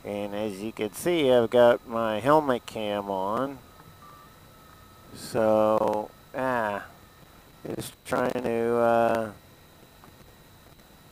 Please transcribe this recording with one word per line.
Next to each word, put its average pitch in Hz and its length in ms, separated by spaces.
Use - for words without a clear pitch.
And 101 320
as 104 260
you 110 120
can 107 180
see, 160 400
I've 120 180
got 120 380
my 113 320
helmet 139 460
cam 104 440
on, 110 480
so, 107 960
ah, 117 480
just 113 280
trying 127 400
to, 117 320
uh, 117 560